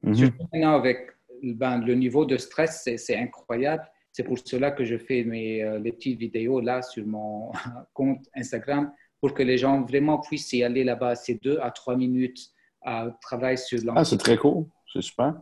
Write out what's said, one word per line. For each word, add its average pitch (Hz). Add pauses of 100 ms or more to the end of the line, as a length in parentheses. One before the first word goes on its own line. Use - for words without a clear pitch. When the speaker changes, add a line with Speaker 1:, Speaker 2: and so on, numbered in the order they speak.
Speaker 1:
Mhm. 107
Speaker 2:
Surtout 127
maintenant 156
avec, 127 (340)
ben, 123
le 120
niveau 127
de 127
stress, -
c'est, 117
c'est 113
incroyable. 123 (220)
C'est 123
pour 123
cela 135
que 139
je 117
fais 123
mes, 110
euh, 107
les 117
petites 120
vidéos 117
là 123
sur 110
mon 107
<laughs> -
compte 135
Instagram 139 (300)
pour 139
que 139
les 127
gens 135
vraiment 143
puissent -
y 120
aller 123
là-bas. 123
C'est 117
deux 143
à 123
trois -
minutes 127 (420)
à 117 (120)
travail 127
sur 127
Speaker 1:
Ah, 113
c'est 113
Speaker 2:
l'anxiété. 120
Speaker 1:
très 117
cool. 156 (260)
C'est -
super. 147